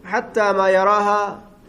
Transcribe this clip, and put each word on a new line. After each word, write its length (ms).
حتى 480
ما 160
يراها، 720